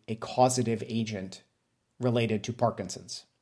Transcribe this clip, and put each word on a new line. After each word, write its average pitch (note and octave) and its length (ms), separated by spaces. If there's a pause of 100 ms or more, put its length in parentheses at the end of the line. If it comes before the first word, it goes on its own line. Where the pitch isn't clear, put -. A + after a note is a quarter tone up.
a A2+ 80
causative A#2+ 720
agent G#2+ 560 (560)
related A2+ 460
to A#2+ 80
Parkinson's. G#2 720 (160)